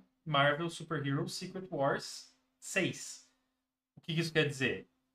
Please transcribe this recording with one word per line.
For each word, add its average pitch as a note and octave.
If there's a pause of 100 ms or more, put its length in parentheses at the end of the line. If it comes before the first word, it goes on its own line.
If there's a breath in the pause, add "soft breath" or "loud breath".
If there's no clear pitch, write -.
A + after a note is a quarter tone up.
(240)
Marvel D3
Super D3+
Hero D3+
Secret F#3
Wars - (240)
seis. - (640)
O -
que E3
que D#3
isso D#3+
quer D3+
dizer? B2 (260)